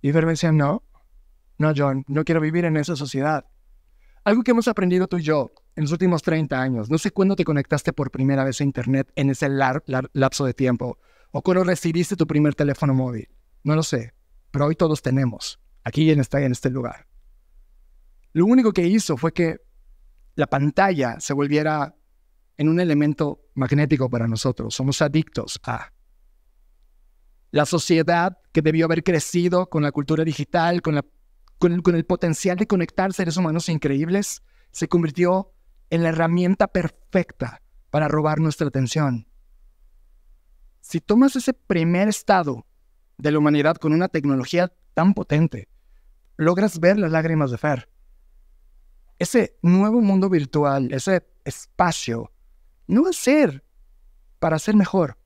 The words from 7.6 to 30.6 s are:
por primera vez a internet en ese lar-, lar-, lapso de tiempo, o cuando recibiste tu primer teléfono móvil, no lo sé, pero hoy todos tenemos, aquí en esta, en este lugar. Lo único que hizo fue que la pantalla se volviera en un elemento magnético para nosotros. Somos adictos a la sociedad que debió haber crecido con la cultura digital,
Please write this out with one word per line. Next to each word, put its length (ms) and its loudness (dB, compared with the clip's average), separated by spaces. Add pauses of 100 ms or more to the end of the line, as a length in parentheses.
por 180 -6
primera 340 0
vez 160 -4
a 40 0
internet 500 -2
en 160 0
ese 180 -2
lar-, 380 0
lar-, 260 -4
lapso 320 0
de 100 -2
tiempo, 440 -2 (320)
o 120 -6
cuando 220 2
recibiste 520 -2
tu 100 0
primer 280 2
teléfono 380 0
móvil, 360 -4 (360)
no 100 0
lo 80 0
sé, 300 -6 (380)
pero 160 -2
hoy 100 -2
todos 260 0
tenemos, 560 -2 (240)
aquí 280 2
en 100 4
esta, 220 -2
en 100 0
este 160 -4
lugar. 400 -8 (1300)
Lo 100 4
único 280 4
que 140 2
hizo 300 0
fue 160 -2
que 280 -2 (760)
la 120 0
pantalla 760 0
se 140 -6
volviera 600 -2 (640)
en 120 0
un 120 2
elemento 760 -2
magnético 540 0
para 180 -2
nosotros. 480 -4
Somos 280 -2
adictos 600 -4
a 300 -10 (1600)
la 160 2
sociedad 720 0 (120)
que 120 0
debió 240 2
haber 180 -2
crecido 640 0
con 140 -2
la 100 -2
cultura 320 -2
digital, 560 -2